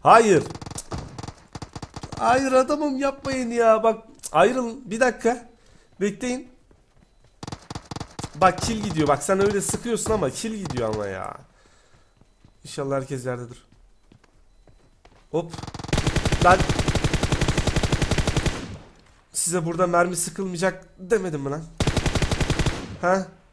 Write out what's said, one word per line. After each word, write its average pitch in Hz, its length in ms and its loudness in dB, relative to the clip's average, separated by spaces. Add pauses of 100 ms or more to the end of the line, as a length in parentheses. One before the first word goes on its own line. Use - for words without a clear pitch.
Hayır. 196 420 8 (1800)
Hayır 262 320 4
adamım, 269 460 2
yapmayın 269 540 -2
ya. 226 320 6
Bak, 226 200 2 (280)
ayrılın. 233 600 2
Bir 226 80 -6
dakika. 247 500 0 (520)
Bekleyin. 247 480 -4 (1900)
Bak, 180 260 2
kill 220 220 -4
gidiyor. 156 240 0
Bak, 139 160 2
sen 190 160 0
öyle 202 220 2
sıkıyorsun - 500 -4
ama 196 180 0
kill 220 240 -8
gidiyor 127 400 -4
ama 104 140 -4
ya. 95 300 -8 (1300)
İnşallah 139 320 -6
herkes 131 300 -6
yerdedir. 123 380 -10 (1700)
Hop. 165 220 -4 (920)
Lan. 180 120 8 (2750)
Size 170 320 -2
burada 170 220 2
mermi 175 280 4
sıkılmayacak 185 720 -4 (120)
demedim 185 440 -2
mi 139 80 -6
lan? 151 120 -6 (1400)
Ha? 185 260 0 (260)